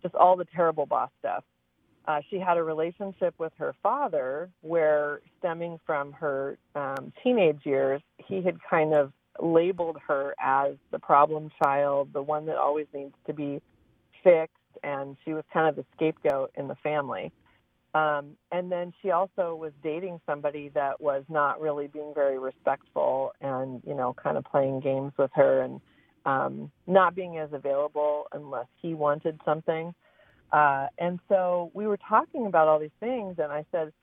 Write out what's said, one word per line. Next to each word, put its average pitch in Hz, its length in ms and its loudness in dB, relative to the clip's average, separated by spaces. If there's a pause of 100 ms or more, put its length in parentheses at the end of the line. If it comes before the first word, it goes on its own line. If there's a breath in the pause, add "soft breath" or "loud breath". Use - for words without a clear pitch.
Just 175 120 -6
all 180 220 8
the 180 100 -6 (100)
terrible 160 300 0
boss 127 240 -2 (100)
stuff. 92 240 -4 (640)
Uh, 151 120 0 (100)
she 202 80 -6
had 180 180 2
a 170 60 0
relationship 170 760 -4
with 160 200 -6
her 143 240 -4
father 170 680 -2 (140)
where, 151 580 2 (180)
stemming 170 460 -6
from 143 280 -4
her, 139 440 -4 (180)
um, 139 380 -6 (100)
teenage 185 420 4
years, 135 360 0 (160)
he - 260 -8
had 175 140 0 (120)
kind 156 260 2
of 143 180 4 (260)
labeled 165 600 2 (100)
her 139 320 -2
as 139 340 2 (160)
the 139 80 -6
problem 151 520 4 (120)
child, 143 520 2
the 139 80 -4
one 151 240 -4
that 156 100 -4
always 143 380 0
needs 139 200 -12 (120)
to 160 80 -6
be 143 260 -6 (640)
fixed, 160 320 6 (260)
and 139 420 -8
she 160 100 -6
was 156 180 -8
kind 160 160 2
of 147 80 -2
the 135 80 -8 (100)
scapegoat 147 640 -2
in 139 120 -6
the - 80 -8
family. 147 540 -4 (640 soft breath)
Um, 147 440 0 (140)
and 180 220 -4
then 175 300 -6
she 196 80 -2
also 180 440 0
was 160 180 -10 (100)
dating 170 420 -6
somebody 147 460 -6
that 139 300 -2
was 139 280 -2
not 147 320 0
really 147 280 -4
being 151 260 -12
very 139 240 2
respectful 131 1000 -2
and, 131 460 -6
you 147 80 -6
know, 127 200 -2
kind 151 240 -2
of 139 60 -6
playing 135 360 0
games 135 380 -2
with 135 160 2
her 135 260 6
and, 131 200 -6 (440 soft breath)
um, 139 460 -2 (160)
not 180 280 4
being 175 240 -8
as 151 140 -8
available 147 800 -2
unless 139 340 -8 (140)
he 165 140 -4
wanted 156 500 -2
something. 160 500 -2 (580 soft breath)
Uh, 139 340 4 (120)
and 175 200 -2 (100)
so 180 460 2
we 208 120 -4
were 208 100 0
talking 240 500 0
about 165 220 6
all 156 100 6
these 151 120 -4 (100)
things, 214 380 -6
and 151 140 -2
I 151 200 -6
said 156 200 -2 (100)